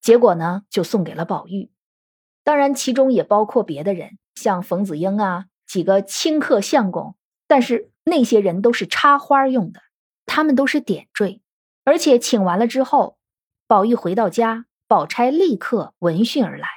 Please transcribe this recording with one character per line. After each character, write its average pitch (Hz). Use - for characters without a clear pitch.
结 233
果 226
呢， 170
就 190
送 185
给 160
了 160
宝 170
玉。 190
当 294
然 277
其 262
中 262
也 190
包 208
括 214
别 151
的 196
人， -
像 185
冯 185
子 170
英 196
啊， 190
几 180
个 196
清 311
客 247
相 208
公， 170
但 277
是 240
那 320
些 226
人 185
都 240
是 226
插 285
花 277
用 247
的， -
他 -
们 302
都 269
是 294
点 -
缀。 202
而 302
且 294
请 226
完 175
了 233
之 254
后， 254
宝 202
玉 240
回 180
到 214
家， 226
宝 165
钗 240
立 320
刻 -
闻 170
讯 233
而 151
来。 147